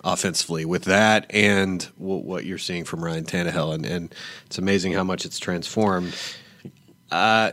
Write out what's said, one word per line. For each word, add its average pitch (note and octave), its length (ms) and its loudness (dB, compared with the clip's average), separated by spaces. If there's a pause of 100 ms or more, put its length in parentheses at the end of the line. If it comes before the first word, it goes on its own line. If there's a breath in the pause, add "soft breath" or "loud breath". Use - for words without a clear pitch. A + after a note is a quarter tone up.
offensively E2+ 640 -2
with F2 200 -2
that G#2+ 440 4
and G2 580 2 (120)
w-, F#2+ 220 -4
what F2+ 240 -6
you're F#2 120 -6
seeing F2 280 -6
from E2 180 -6
Ryan E2 220 -4
Tannehill, E2 500 -2
and, D#2+ 100 -4
and E2+ 300 -6 (320 loud breath)
it's - 100 -8
amazing F#2+ 360 2
how F#2+ 100 2
much F#2 220 -2
it's E2 120 -10
transformed. F2+ 800 0 (960 loud breath)
Uh, A2 420 4